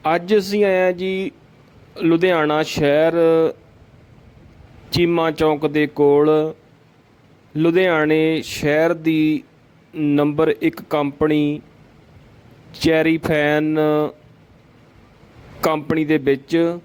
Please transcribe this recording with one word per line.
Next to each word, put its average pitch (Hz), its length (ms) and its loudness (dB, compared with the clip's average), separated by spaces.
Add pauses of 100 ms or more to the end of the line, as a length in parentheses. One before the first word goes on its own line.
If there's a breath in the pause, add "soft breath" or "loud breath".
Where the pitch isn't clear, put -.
(140)
ਅੱਜ 180 240 0
ਅਸੀਂ 202 260 0
ਆਏ 185 200 2
ਹਾਂ 185 80 2
ਜੀ 190 380 -4 (720)
ਲੁਧਿਆਣਾ 165 600 2
ਸ਼ਹਿਰ, 156 500 2 (1800)
ਚੀਮਾ 170 400 0
ਚੌਂਕ 156 360 -2
ਦੇ 151 200 0
ਕੋਲ, 151 680 2 (1000)
ਲੁਧਿਆਣੇ 160 880 2
ਸ਼ਹਿਰ 156 520 -2
ਦੀ 156 480 -2 (540)
ਨੰਬਰ 147 640 0
ਇੱਕ 165 220 -4
ਕੰਪਨੀ 151 800 -2 (1200)
ਚੈਰੀ 160 380 2
ਫੈਨ 151 600 0 (1800)
ਕੰਪਨੀ 156 420 -2
ਦੇ 151 140 0
ਵਿੱਚ। 165 680 -2